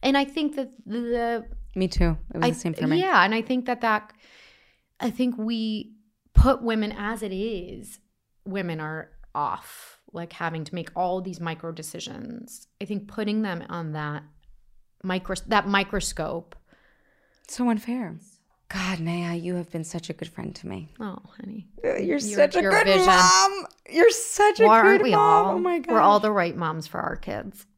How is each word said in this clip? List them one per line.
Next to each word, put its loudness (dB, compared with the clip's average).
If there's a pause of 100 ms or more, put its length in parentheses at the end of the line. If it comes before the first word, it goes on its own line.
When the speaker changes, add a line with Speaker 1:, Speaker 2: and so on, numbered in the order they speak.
Speaker 1:
And 2
I 2
think -4
that -6 (140)
the -4 (300)
Speaker 2:
Me 0
too. 2 (180)
It -6
was 0
Speaker 1:
I 4
Speaker 2:
the -2
same -6
for -4
me. 2
Speaker 1:
Yeah, 4
and 0
I -2
think -2
that -4
that, -2 (880)
I -2
think -2
we -4 (420)
put 6
women 0
as -8
it -8
is, -8 (440)
women -6
are -10 (260)
off, -8 (120)
like, -12
having -6
to -14
make -8
all -2
these -10
micro -8
decisions. -14 (140)
I -8
think -8
putting -4
them -6
on -8
that -8 (800)
micro-, -4 (100)
that 0
microscope. -4 (920)
Speaker 2:
So -2
unfair. -4 (500)
God, -6
Naya, -4
you -6
have -6
been -6
such -10
a -6
good -10
friend -12
to -16
me. -12
Speaker 1:
Oh, -12 (220)
honey. -14 (160)
Speaker 2:
Uh, 0
you're -6
Speaker 1:
You're, -2
Speaker 2:
such 2
a 2
Speaker 1:
you're 2
Speaker 2:
good 4
Speaker 1:
vision. 4
Speaker 2:
mom. 6 (220)
You're 6
such 2
a 6
Speaker 1:
Well, 8
Speaker 2:
good 8
Speaker 1:
aren't 6
we 2
Speaker 2:
mom. 6 (260)
Speaker 1:
all? 0
Speaker 2:
Oh 0
my 0
Speaker 1:
We're 4
all 8
Speaker 2:
gosh. 2
Speaker 1:
the 2
right 0
moms -4
for -8
our -4
kids. -10 (140)